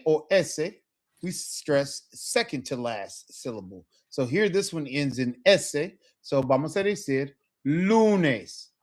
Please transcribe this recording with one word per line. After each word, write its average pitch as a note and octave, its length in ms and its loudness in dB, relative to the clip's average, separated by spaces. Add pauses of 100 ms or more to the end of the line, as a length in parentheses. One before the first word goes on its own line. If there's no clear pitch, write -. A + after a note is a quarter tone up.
or D#3 260 2
S, F#3+ 300 2 (600)
we F3 80 -6
stress - 720 -4 (100)
second D#3 540 -2
to C#3 100 -6
last A2+ 560 -8
syllable. G2 520 -12 (260)
So C3+ 160 -2
here, F#3+ 220 2
this F#3+ 240 -2
one D#3 140 -6
ends C3+ 320 -2
in B2 260 -2
S, F#3+ 300 6 (480)
so C#3 200 0
vamos C3 340 0
a G3 80 2
decir C#3 460 -2 (340)
lunes F3+ 1040 2 (120)